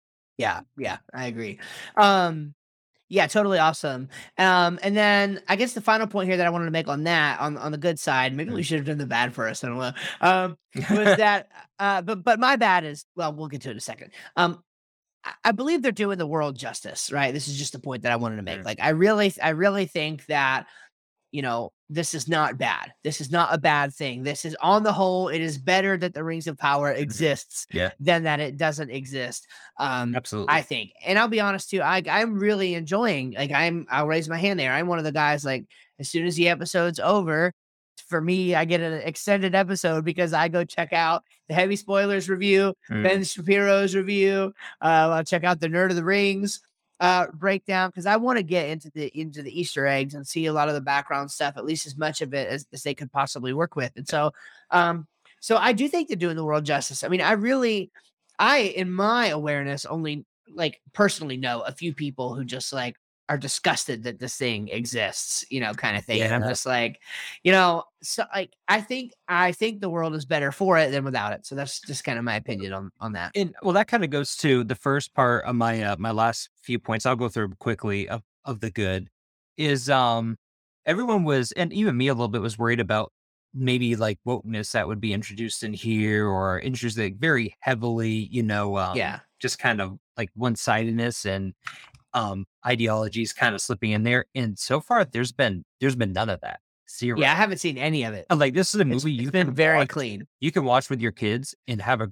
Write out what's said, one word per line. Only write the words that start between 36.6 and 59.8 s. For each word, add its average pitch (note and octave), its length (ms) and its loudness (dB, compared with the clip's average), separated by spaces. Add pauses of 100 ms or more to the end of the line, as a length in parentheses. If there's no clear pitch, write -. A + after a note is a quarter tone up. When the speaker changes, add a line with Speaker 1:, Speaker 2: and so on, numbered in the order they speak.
Speaker 1:
over, E3+ 540 2 (540)
for E3 140 -2
me, F3+ 340 2
I D#3+ 100 2
get E3+ 160 0
an E3 200 -2
extended F#3+ 540 0
episode F3 500 2
because E3 280 0
I E3 160 4
go F3 160 0
check - 280 -4
out E3 300 2 (260)
the D#3 60 -2
Heavy F#3+ 220 4
Spoilers G3 520 0
review, F#3+ 460 4 (140)
Speaker 2:
Mm. A2 240 2
Speaker 1:
Ben G3 100 0
Shapiro's G3 720 2
review. G3 580 2 (280)
Uh, D#3+ 300 6
I'll E3 140 2
check E3+ 200 0
out F3 160 2
the E3 80 0
Nerd F#3 220 2
of F3 60 2
the E3+ 80 -2
Rings, G3 560 0 (400)
uh, F3+ 320 4
breakdown, F#3 580 0
'cause F3 160 -8
I G#3 100 4
wanna A#3 260 2
get D#3+ 260 0
into D#3 220 -8
the, D3+ 160 -6 (120)
into D3+ 240 -10
the C#3 160 -10
Easter D3 280 0
eggs C#3 280 0
and C#3 120 -12
see D#3+ 200 -2
a D#3 60 0
lot D3+ 160 2
of D3+ 60 0
the C#3+ 60 -4
background C#3+ 500 -2
stuff, C#3+ 260 -2
at A#2 80 -8
least D#3 220 -4
as C#3 100 -14
much D#3 240 -2
of C3+ 120 -6
it C3+ 160 -2
as, C#3 240 -6
as C#3+ 100 -12
they C#3 120 -4
could C#3 160 -12
possibly C3+ 420 -2
work D#3+ 240 -2
with. B2+ 200 -4
And C#3+ 100 -12
so, D3+ 240 0 (400)
um, E3+ 360 2 (340)
so A3+ 160 2
I A3 160 4
do A#3+ 160 0
think E4 200 0
they're B3+ 80 -4
doing E3+ 200 -2
the D#3+ 80 -4
world D3+ 200 0
justice. C#3 380 -2
I - 60 -4
mean, F3+ 120 2
I E3 120 4
really, A3+ 580 0 (480)
I, C4+ 200 6
in F#3 320 -2
my G#3+ 360 2
awareness, D3 580 -2